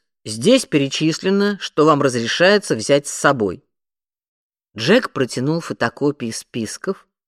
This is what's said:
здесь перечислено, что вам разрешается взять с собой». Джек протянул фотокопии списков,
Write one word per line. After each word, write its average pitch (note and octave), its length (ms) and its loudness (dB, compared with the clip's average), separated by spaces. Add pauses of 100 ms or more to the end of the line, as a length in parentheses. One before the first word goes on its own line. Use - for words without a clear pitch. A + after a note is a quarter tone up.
(240)
здесь B2 420 2
перечислено, F3+ 920 0
что - 260 0
вам D3+ 160 4
разрешается C#3 760 2
взять C#3 320 0
с - 60 -10
собой». A2+ 500 0 (1120)
Джек D#3+ 360 2
протянул C3+ 480 -2
фотокопии C3 680 -4
списков, - 800 -10 (200)